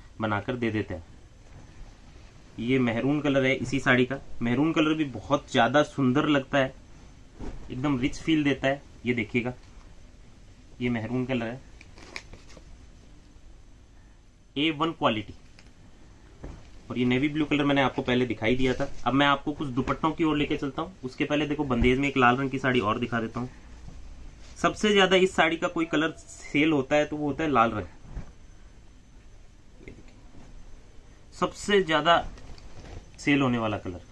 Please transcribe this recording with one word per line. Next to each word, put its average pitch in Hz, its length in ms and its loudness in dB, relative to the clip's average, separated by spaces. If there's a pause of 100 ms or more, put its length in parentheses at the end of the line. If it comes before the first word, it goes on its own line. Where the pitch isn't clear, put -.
(220)
बनाकर 107 340 -2
दे 117 160 -2
देते 101 220 -2
हैं। 82 100 -10 (1600)
ये 123 200 2
maroon 123 420 0
color 139 240 2
है 131 100 2
इसी 131 240 -2
साड़ी 127 260 4
का। - 140 -6 (220)
Maroon 123 320 2
color 156 200 2
भी 156 120 -2
बहुत 135 460 -4
ज़्यादा 127 340 4
सुंदर 135 420 2
लगता 143 300 2
है, 131 160 0 (1000)
एकदम 131 280 0
rich 139 180 -2
feel 160 260 2
देता 139 240 0
है। 285 140 0 (240)
ये 120 80 2
देखिएगा, 120 400 -2 (1300)
ये 123 80 0
maroon 120 360 -2
color 123 200 -2
है, 120 160 -8 (3000)
ए 147 160 2
वन 160 200 0
quality। 120 420 0 (1600)
और 123 80 -6
ये 123 80 2
navy 131 240 2
blue 151 160 0
color 143 200 2
मैंने 139 160 4
आपको 131 200 0
पहले 123 240 2
दिखाई 110 300 0
दिया 127 180 4
था। 139 160 -4 (160)
अब 240 80 0
मैं 139 140 4
आपको 143 260 2
कुछ 147 160 -6
दुपट्टों 131 420 -2
की 165 120 -2
ओर 156 140 2
लेके 147 200 0
चलता 147 240 -4
हूँ। 185 220 -8
उसके 131 220 -4
पहले 147 220 0
देखो, 147 180 -2
बंदेज 123 340 4
में 143 80 0
एक 135 100 -2
लाल 123 200 6
रंग 135 120 0
की 131 100 -4
साड़ी 127 220 2
और 107 180 0
दिखा 120 220 -2
देता 113 180 -6
हूँ। 123 100 -6 (1080)
सबसे 208 340 2
ज्यादा 190 240 6
इस 185 180 4
साड़ी 165 220 2
का 180 120 -2
कोई 165 180 -2
color 160 320 0
sale - 520 0
होता 147 240 2
है 151 100 4
तो 151 120 -8
वो 147 100 -2
होता 143 160 -2
है 160 80 0
लाल 117 200 4
रंग। 104 140 -4 (1900)
ये - 100 -20
देखिए, - 280 -20 (1200)
सबसे 196 480 0
ज्यादा 160 340 4 (1000)
sale 143 220 4
होने 123 160 2
वाला 107 220 -2
color। 92 200 -10 (120)